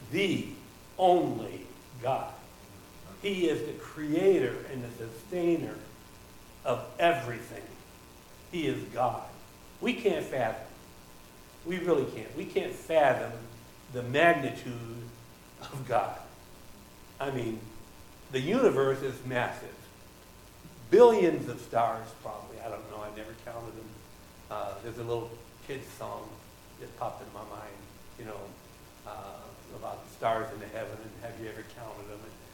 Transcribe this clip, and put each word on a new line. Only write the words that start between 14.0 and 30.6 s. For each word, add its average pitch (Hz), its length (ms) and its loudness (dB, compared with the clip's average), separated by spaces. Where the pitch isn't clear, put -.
magnitude 127 1000 4
of 135 280 -8
God. 107 280 2
I 139 140 -2
mean, 113 260 -2
the 131 80 0
universe 135 640 6
is 131 140 -2
massive. 123 480 -2
Billions 180 580 10
of 120 120 -6
stars, 113 480 0
probably. 107 460 -10
I - 20 -8
don't 107 220 -10
know. 107 100 -10
I 104 160 -10
never 107 140 -10
counted 117 320 -10
them. 110 120 -14
Uh, 101 220 -4
there's 117 160 -8
a 117 60 -6
little 117 260 -2
kid's 123 180 -8
song 110 420 -10
that 107 180 -14
popped 110 240 -4
in 104 100 -14
my 107 220 -12
mind, 104 220 -12
you 117 60 -12
know, 104 160 -8
uh, - 720 -14
about 104 280 -8
the - 100 -18
stars 110 380 2
in 101 60 -8
the 98 80 -10